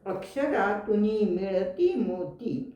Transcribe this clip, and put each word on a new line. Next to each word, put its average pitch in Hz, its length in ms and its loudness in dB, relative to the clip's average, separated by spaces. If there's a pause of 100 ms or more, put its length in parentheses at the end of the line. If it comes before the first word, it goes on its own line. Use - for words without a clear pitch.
अक्षरातुनी 208 1400 0
मिळती 196 540 2
मोती 185 800 -4